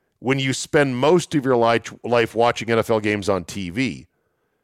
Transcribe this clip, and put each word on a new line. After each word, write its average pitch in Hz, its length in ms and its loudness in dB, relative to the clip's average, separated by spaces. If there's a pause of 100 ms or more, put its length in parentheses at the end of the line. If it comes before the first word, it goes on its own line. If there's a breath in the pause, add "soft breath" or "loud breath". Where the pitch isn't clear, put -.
(200)
when 131 200 -2
you 135 140 -2
spend 139 440 0
most 160 380 2
of 143 80 0
your 127 140 2
li-, 117 240 4 (220)
life 117 300 0
watching 117 360 0
N 117 100 2
F 107 100 -2
L 110 120 2
games 104 260 -2
on 95 160 0
T 92 260 -10
V, 87 380 -6 (560)